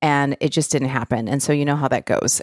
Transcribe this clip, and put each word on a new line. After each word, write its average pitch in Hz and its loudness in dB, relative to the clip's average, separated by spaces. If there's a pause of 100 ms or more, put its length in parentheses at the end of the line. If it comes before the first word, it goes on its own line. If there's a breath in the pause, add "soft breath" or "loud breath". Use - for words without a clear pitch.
and 143 2
it 156 0
just - 0
didn't 131 0
happen. 120 -2
And 135 0
so 143 0
you 147 2
know 143 2
how 135 0
that 127 0
goes. - 0